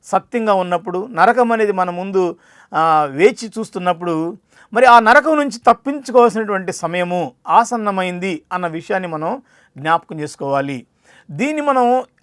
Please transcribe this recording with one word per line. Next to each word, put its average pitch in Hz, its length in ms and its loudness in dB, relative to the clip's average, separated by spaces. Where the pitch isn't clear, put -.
సత్యంగా 214 500 -2
ఉన్నప్పుడు, 180 560 -4
నరకం 233 420 2
అనేది 214 200 0
మన 185 180 -2
ముందు, 180 460 -2
ఆ, 156 360 2
వేచి 202 380 0
చూస్తున్నప్పుడు, 175 800 -4
మరి 247 120 4
ఆ 233 140 8
నరకం 277 360 4
నుంచి 254 300 -2
తప్పించుకోవాల్సినటువంటి 233 1080 0
సమయము 175 600 -4
ఆసన్నమైంది 190 920 0
అన్న 180 140 -4
విషయాన్ని 175 420 -6
మనం 165 340 -6
జ్ఞాపకం 160 420 -2
చేసుకోవాలి. 139 680 -4
దీన్ని 285 320 -4
మనం 254 400 2